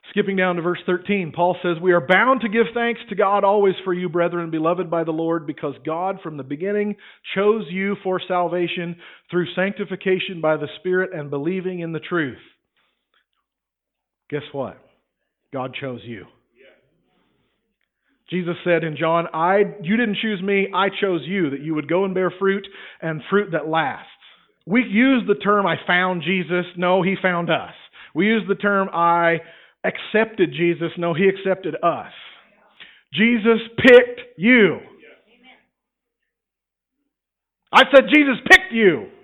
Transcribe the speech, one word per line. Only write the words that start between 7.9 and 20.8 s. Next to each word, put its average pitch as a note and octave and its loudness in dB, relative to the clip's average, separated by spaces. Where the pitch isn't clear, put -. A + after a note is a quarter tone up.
for F#3 -2
salvation F3 -4
through E3+ -2
sanctification F#3+ -4
by D#3 2
the D3 -6
Spirit F#3 -2
and D3 -10
believing F3+ -4
in E3 -8
the D#3+ -6
truth." D3 -4
Guess D3 -6
what? B2 -10
God C3 -8
chose B2+ -10
you. G#2+ -16
Jesus F3 -4
said E3+ 2
in D3+ -6
John, E3 0
"I, F3+ 2
you F#3+ -2
didn't A3+ 0
choose G#3+ -4
me, G3 0
I F#3 0